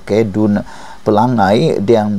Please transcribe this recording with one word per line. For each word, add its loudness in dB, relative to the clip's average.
K 2
Dun 0
Pelangai 2
yang 2